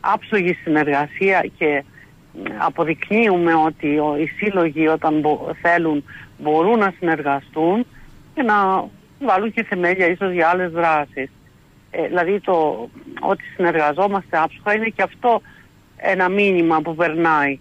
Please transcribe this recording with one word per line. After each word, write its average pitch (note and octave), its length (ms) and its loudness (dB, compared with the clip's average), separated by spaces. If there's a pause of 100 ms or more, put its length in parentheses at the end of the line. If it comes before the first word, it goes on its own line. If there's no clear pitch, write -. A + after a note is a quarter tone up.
άψογη G3 520 -2 (100)
συνεργασία D3+ 840 0 (120)
και D3 260 0 (720)
αποδεικνύουμε E3+ 960 0
ότι D#3 440 0
ο, D3+ 220 0
οι D#3+ 60 0
σύλλογοι E3 600 0
όταν D#3+ 340 2
μπο-, D3+ 300 0 (120)
θέλουν E3 420 0 (340)
μπορούν D#3+ 400 2
να G3 200 0
συνεργαστούν D#3+ 880 -2 (480)
και D#4 80 -4
να G3+ 420 2 (360)
βάλουν G#3+ 320 0
και A3+ 120 -4
θεμέλια F#3 420 0
ίσως F3+ 260 0
για E3 160 2
άλλες F3+ 220 0
δράσεις. D#3 600 -2 (600)
Ε, D#3+ 160 -4
δηλαδή F3+ 340 0
το, D#3+ 480 -2 (320)
ότι - 220 -2 (140)
συνεργαζόμαστε F3 800 0
άψογα D#3+ 360 -2
είναι A3 140 -2
και G3+ 140 -4
αυτό A3 400 0 (540)
ένα F#3 320 0
μήνυμα F#3 520 2
που D#3+ 140 -6
περνάει. D#3 680 2